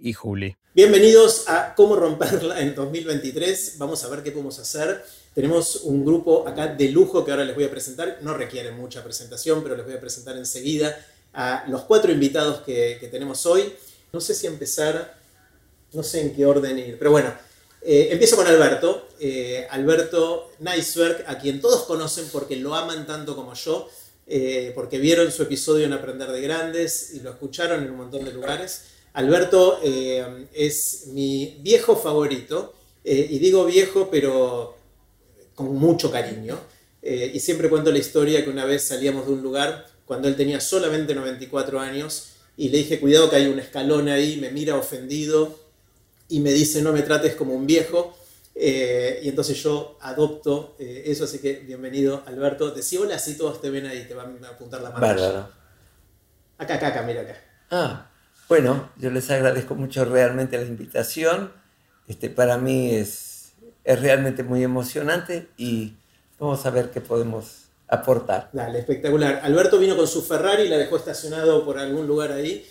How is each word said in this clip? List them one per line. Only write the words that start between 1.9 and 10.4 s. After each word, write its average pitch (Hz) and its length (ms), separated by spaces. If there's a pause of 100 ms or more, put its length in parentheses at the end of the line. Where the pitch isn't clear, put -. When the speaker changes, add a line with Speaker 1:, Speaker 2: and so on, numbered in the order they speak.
Speaker 1:
romperla 165 680
en 143 140
dos 139 160
mil 165 140
veintitrés. 156 760
Vamos 147 240
a 123 60
ver 143 120
qué 139 100
podemos 139 280
hacer. 156 440 (300)
Tenemos 156 440
un 139 280
grupo 160 420
acá 151 200
de 143 220
lujo 160 360
que 143 60
ahora 139 120
les 127 120
voy 143 80
a 139 80
presentar. 131 500
No 151 140
requiere 120 360
mucha 123 320
presentación, 151 600
pero 131 120
les 117 100
voy 131 100
a - 40
presentar 127 380
enseguida 147 580 (380)